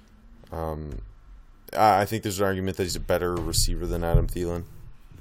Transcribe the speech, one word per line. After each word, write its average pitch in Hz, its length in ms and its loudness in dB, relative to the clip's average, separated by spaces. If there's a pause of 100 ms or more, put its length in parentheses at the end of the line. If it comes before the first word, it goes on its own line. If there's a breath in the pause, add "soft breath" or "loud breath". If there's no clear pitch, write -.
(520 soft breath)
Um, 78 500 -6 (760)
I, 101 260 8
I 101 40 2
think 107 180 -2
there's 98 160 -2
an 101 60 2
argument 95 320 0
that 98 60 0
he's 85 120 -2
a 82 40 -4
better 87 360 0
receiver 82 500 0
than 85 180 -2
Adam 85 240 4
Thielen. 87 360 -4 (580)